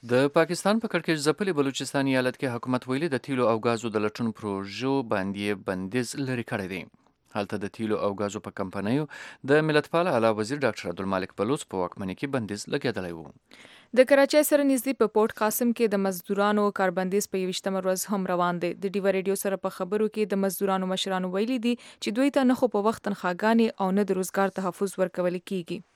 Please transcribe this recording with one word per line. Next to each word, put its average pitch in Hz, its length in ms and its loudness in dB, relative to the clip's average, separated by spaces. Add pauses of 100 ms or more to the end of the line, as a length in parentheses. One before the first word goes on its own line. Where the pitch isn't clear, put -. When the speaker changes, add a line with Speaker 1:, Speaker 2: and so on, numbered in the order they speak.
Speaker 1:
د 127 240 4
پاکستان 175 480 2
په 220 120 -6
کړکېچ 160 340 0
ځپلي 185 320 0
بلوچستان 135 500 0
ایالت 127 320 2
کې 123 160 -2
حکومت 127 320 -2
ویلي، 139 240 -2
د 127 140 -2
تیلو 127 240 0
او 117 40 6 (120)
ګازو 117 280 0
د 107 100 2
لټون 110 220 -2 (140)
پروژو 101 500 -4 (220)
باندې 98 560 -2
بندیز 98 480 -4
لرې 127 340 -4
کړی 101 220 -4
دی. 90 80 -6 (560)
هلته 101 260 -4
د 101 140 -8
تیلو 107 320 -2
او - 100 0
ګازو 101 300 -4
په - 120 -16
کمپنیو 101 460 -2 (460)
د 156 180 6
ملتپاله 151 480 2
اعلی 113 220 4
وزیر 127 260 -2
ډاکټر 104 260 -2
عبدالمالک 95 480 -2
بلوچ 113 240 0
په 95 200 -4
واکمنۍ 98 340 -6
کې 139 180 -6
بندیز 104 380 -6
لګېدلی 98 420 -4
و. - 20 -12 (840)
Speaker 2:
د 262 120 8
کراچۍ 277 380 6
سره 285 180 4
نږدې 269 320 0
په 214 160 2
پورټ 220 240 2
قاسم 226 400 2
کې 208 160 2
د 196 80 2
مزدورانو 202 640 2 (140)
کاربندیز 185 500 0
په 190 140 -2
یوویشتمه 190 400 -4
ورځ 185 280 0
هم 185 200 -2
روان 175 320 0
دی. 175 80 -2 (100)
د 190 140 -4
ډیوه 190 200 2
ریډیو 196 280 -2
سره 196 200 -2
په 185 140 -6
خبرو 208 320 -2
کې 202 240 -2
د 196 100 0
مزدورانو 190 480 -2
مشرانو 185 460 -4
ویلي 233 260 -2
دي 240 160 0
چې - 380 -4
دوی 277 180 4
ته 262 140 4
نه 247 100 2
خو 247 160 2
په 202 140 2
وخت - 180 -6
تنخواګانې 214 720 2
او 185 140 2
نه 202 100 0
د 190 140 0
روزګار 190 400 0
تحفظ 185 420 -4
ورکول 180 400 -2
کیږي. 180 400 -6 (100)